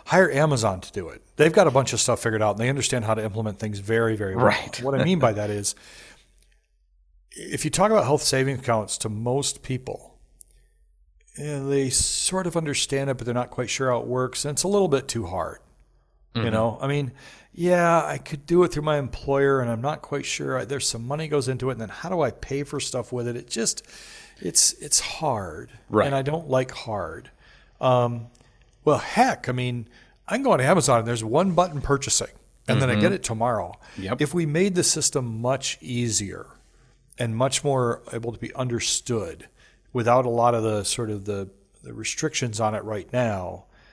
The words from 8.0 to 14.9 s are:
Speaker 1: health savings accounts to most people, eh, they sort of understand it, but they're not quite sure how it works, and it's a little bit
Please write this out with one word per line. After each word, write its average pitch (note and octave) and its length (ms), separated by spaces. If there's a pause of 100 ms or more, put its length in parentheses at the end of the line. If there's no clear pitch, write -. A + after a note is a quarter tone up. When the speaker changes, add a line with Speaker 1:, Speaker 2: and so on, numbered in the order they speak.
Speaker 1:
health C#3 200
savings C3 360
accounts A2+ 400
to - 100
most B2 540
people, - 560 (1200)
eh, C#3+ 220
they C#3 300
sort - 560
of E3 100
understand C#3+ 520
it, C3 80
but - 80
they're A#2+ 100
not B2 160
quite B2 200
sure C3 200
how A#2+ 100
it A#2 60
works, B2 380
and D3 80
it's - 120
a F3+ 40
little G3 200
bit C3+ 180